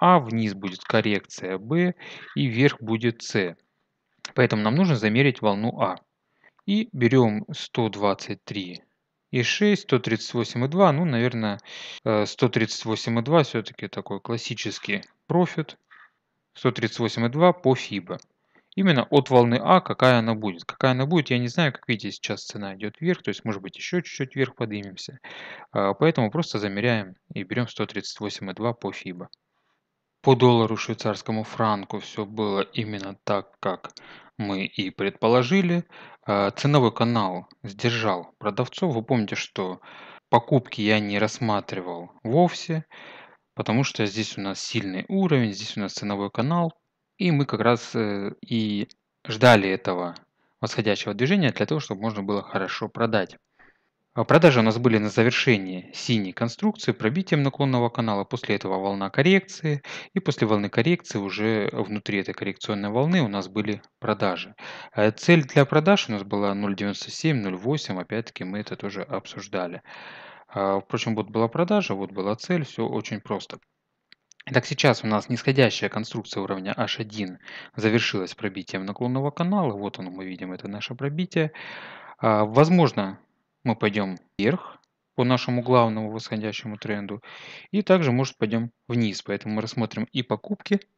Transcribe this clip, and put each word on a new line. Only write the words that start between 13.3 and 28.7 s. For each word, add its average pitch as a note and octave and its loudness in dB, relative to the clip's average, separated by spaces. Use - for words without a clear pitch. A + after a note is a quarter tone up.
всё-таки - -6
такой G2+ -8
классический G#2 -6
профит. E3 0
Сто - 2
тридцать A#2 -4
восемь A#2 0
и - 2
два D#3+ 4
по C3 2
фибо. F#2 -6
Именно F3+ 4
от C#3+ 4
волны A#2+ 6
А, F3+ 6
какая B2 4
она A2+ 0
будет. G2+ -6
Какая - 0
она B2+ 0
будет, D#3 2
я B2 2
не B2 -2
знаю. D3 0
Как - -14
видите, G2+ -2
сейчас - -8
цена G2 -10
идёт G#2 -10
вверх, E3+ -2
то - -4
есть, - -6
может G#2 -4
быть, F#2 -14
ещё - -4
чуть-чуть - -8
вверх C3 0
поднимемся. G#2 -8
А, G2 2
поэтому C#3+ 2
просто D3+ -2
замеряем G#2 -2
и G2+ -6
берём G#2+ -4
сто - -6
тридцать - -10
восемь G2 -8
и F2+ -8
два A2+ -2